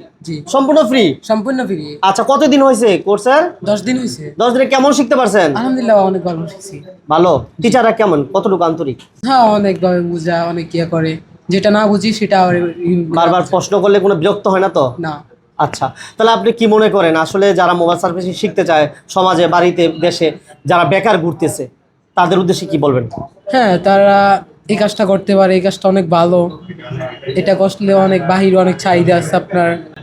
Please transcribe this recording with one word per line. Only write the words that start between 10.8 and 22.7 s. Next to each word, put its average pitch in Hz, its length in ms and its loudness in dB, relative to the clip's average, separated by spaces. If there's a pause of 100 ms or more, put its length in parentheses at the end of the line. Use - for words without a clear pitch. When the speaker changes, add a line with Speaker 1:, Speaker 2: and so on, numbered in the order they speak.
Speaker 1:
করে। 160 320 -4 (320)
যেটা 190 200 0
না 214 180 2
বুঝি 208 260 0
সেটা 196 280 0
আবার 180 140 2
ই-, 175 520 -2
Speaker 2:
বারবার 170 420 2
প্রশ্ন 190 320 0
করলে 202 180 4
কোনো 190 160 2
বিরক্ত 196 320 -2
হয় 190 120 2
না 190 100 0
তো? 139 300 -2
Speaker 1:
না। 156 240 -10 (340)
Speaker 2:
আচ্ছা, 143 360 -4 (240)
তাহলে 220 140 2
আপনি 220 200 0
কি 226 160 0
মনে 214 220 4
করেন 170 260 2
আসলে 190 380 0
যারা 175 200 2
মোবাইল 170 260 0
সার্ভিসিং 180 340 -4
শিখতে 185 320 -4
চায় 151 240 2 (200)
সমাজে, 185 380 2
বাড়িতে, 170 440 2 (100)
দেশে 165 300 0 (340)
যারা 170 180 2
বেকার 190 340 2
ঘুরতেছে 156 520 -4 (460)
তাদের 180 240 2
উদ্দেশ্যে 175 280 -2
কি 165 100 -4